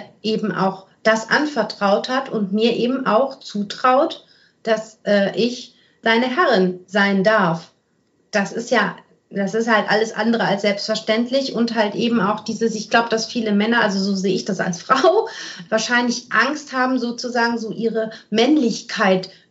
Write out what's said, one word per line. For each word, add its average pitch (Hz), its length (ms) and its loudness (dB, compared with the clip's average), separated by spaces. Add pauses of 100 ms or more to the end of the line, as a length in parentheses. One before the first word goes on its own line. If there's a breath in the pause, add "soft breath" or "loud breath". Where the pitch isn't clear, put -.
(220)
eben 214 300 -2
auch 190 360 -4 (160 soft breath)
das 220 260 0
anvertraut 226 800 0
hat 262 200 -2
und 202 240 -4
mir 220 220 2
eben 247 300 -2
auch 226 340 0
zutraut, 254 840 0 (380 soft breath)
dass, 220 420 -2
äh, 202 300 2
ich - 400 -4 (280 soft breath)
seine 233 240 2
Herrin 214 600 2
sein 196 360 2
darf. 185 480 2 (600)
Das 202 200 -2
ist 226 200 -8
ja, 202 240 2 (340)
das 196 240 -4
ist 226 200 0
halt 202 160 2
alles 220 240 0
andere 220 320 0
als 196 180 0
selbstverständlich 220 920 -2
und 226 220 0
halt 208 200 0
eben 233 240 0
auch 196 220 0
dieses, 220 340 -2
ich 214 140 -10
glaub, 233 200 2
dass 226 160 -2
viele 220 260 -4
Männer, 220 300 2
also 196 180 0
so 196 160 -2
sehe 190 180 0
ich 233 120 -2
das 185 140 -2
als 180 220 -4
<laughs> - 20 -20
Frau, 330 440 2 (420 loud breath)
wahrscheinlich 240 640 0
Angst 269 420 -2
haben, 254 260 0
sozusagen 233 580 -2
so 220 140 -6
ihre 220 400 -4 (180 loud breath)
Männlichkeit 214 1000 2 (220 loud breath)